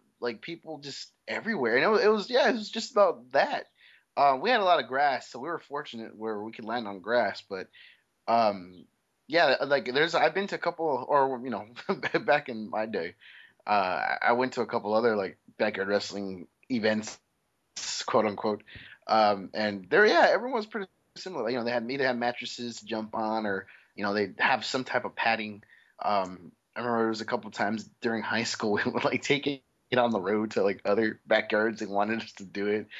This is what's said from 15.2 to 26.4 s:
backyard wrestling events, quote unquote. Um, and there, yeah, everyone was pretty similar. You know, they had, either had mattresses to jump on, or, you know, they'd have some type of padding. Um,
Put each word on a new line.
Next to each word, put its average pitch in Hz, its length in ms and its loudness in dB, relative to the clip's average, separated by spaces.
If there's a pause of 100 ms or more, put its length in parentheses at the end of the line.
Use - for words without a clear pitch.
backyard 98 320 -2
wrestling 98 580 -4 (240)
events, 107 480 0 (840)
quote 110 220 2
unquote. 104 360 -2 (440)
Um, - 480 4
and 202 340 -2
there, 202 180 6
yeah, 277 240 6
everyone 233 280 0
was 214 80 -4
pretty 202 220 -8 (280)
similar. 147 320 -6
You 127 100 -2
know, 113 60 -4
they 120 60 -2
had, 120 200 -2
either 135 160 0
had 120 120 0
mattresses 120 600 -6
to 107 60 -20
jump 110 280 -6
on, 110 320 -2
or, 95 200 -4 (300)
you 101 80 -6
know, 101 80 0
they'd 101 260 0
have 117 260 2
some 131 200 -4
type 117 220 -2
of 92 100 -10
padding. 107 460 -2 (420)
Um, 92 480 -2 (240)